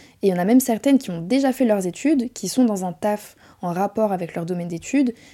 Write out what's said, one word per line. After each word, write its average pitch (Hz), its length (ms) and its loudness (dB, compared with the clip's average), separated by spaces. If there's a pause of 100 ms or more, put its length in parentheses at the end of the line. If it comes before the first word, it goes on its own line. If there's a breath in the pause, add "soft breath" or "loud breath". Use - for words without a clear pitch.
(220 loud breath)
Et 196 60 2
il - 20 6
y - 20 2
en 175 60 0
a 180 80 0
même 247 140 6
certaines 254 380 2
qui - 120 -4
ont 170 100 -6
déjà 254 320 0
fait 254 140 0
leurs 202 200 2
études, 254 460 -2
qui - 160 -8
sont 254 160 2
dans 196 220 0
un 175 80 -6
taf 208 420 -4 (240 soft breath)
en 175 140 -4
rapport 202 380 0
avec 180 220 -6
leur 170 120 -6
domaine 175 220 -6
d'études 233 440 -2 (220 loud breath)